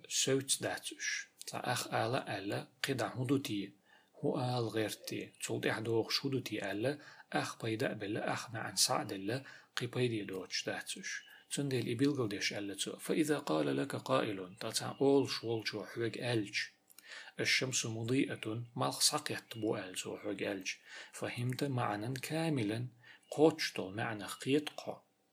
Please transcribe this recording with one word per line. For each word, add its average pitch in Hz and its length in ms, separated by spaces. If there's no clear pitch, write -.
سوت - 540
داتوش. - 680
تا - 260
أخ - 140
آل 113 280
ألا 113 540
قدا 117 260
هدوتي. 120 580
هو 147 240
آل 123 280
غيرتي. 107 640
تولد 117 220
إحدوغ 113 440
شدوتي 104 600
ألا 120 280
أخ 139 300
بيدا 110 300
بلا 107 400
أخ - 180
معن 110 260
سعد 131 360
ألا 104 320
قي 123 100
بيدي 117 380
دوتش 95 420
داتوش. - 580
تندل 131 400
إبيلغل 123 380
ديش 98 240
ألا 101 220
تو. - 240
فإذا 151 400
قال 147 380
لك 139 200
قائل. 101 640
تا 110 100
تا - 300
أول 139 300
شوال 113 380
شو 107 160
حوج 113 340
ألج. 120 400
الشمس 127 460
مضيئة. 113 760
مالخ 135 240
ساقيت - 580
بو 110 180
ألج 92 200
شو 104 200
حوج 101 260
ألج. 101 300
فهمت 123 520
معنى 117 560
كاملا. 127 640
قوتشتو 147 600
معنى 107 340
قيت 143 440
قو. - 260